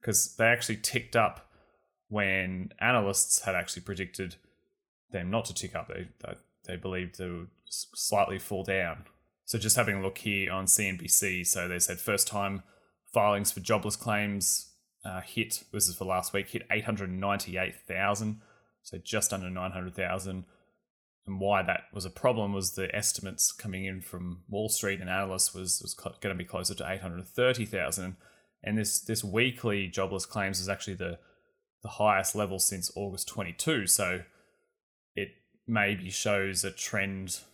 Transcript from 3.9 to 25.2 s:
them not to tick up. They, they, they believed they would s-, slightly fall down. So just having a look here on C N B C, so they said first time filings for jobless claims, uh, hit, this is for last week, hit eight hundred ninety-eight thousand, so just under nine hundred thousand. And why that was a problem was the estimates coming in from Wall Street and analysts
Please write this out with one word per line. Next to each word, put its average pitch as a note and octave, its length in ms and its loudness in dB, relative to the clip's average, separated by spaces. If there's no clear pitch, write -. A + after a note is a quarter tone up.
them F2+ 180 -4
not A2 160 0
to - 80 -8
tick - 220 -6
up. E2+ 140 -6
They, F2+ 180 -8
they, - 80 -8
they F2+ 100 -8
believed F2+ 440 -6
they F#2 100 -4
would F2 200 -8
s-, - 260 -6
slightly G2+ 460 2
fall F#2+ 240 -6
down. F2+ 420 -2
So - 140 -2
just G#2+ 160 2
having G2+ 220 4
a G2 40 -4
look F#2+ 160 -2
here G2 340 0
on F#2+ 140 -2
C G2+ 220 6
N F#2 100 -2
B E2+ 100 -8
C, F2+ 360 4
so F2 240 2
they F2+ 100 -2
said F2 220 2
first G2+ 280 2
time G2 360 -2
filings G2+ 380 4
for - 80 -4
jobless G2+ 360 2
claims, G#2 760 0
uh, F#2 160 -4
hit, - 500 -4
this G#2 160 2
is F2 80 -2
for F#2+ 100 -4
last F#2 280 0
week, G2+ 160 0
hit - 220 -6
eight G#2+ 140 2
hundred G2 260 -2
ninety-eight F#2 640 0
thousand, G#2 540 0
so - 160 -14
just - 340 0
under F#2 200 -4
nine F#2 180 -4
hundred F#2 240 -8
thousand. F#2 520 -4
And G2 120 -4
why G2 220 4
that F#2 220 0
was G2 100 -6
a F#2 60 -6
problem A2+ 420 2
was G2 200 0
the F#2+ 240 -4
estimates - 560 0
coming F#2+ 340 -6
in F#2 160 -6
from F2+ 480 -8
Wall G#2 200 -2
Street G2 320 0
and F2+ 80 -6
analysts F#2+ 440 0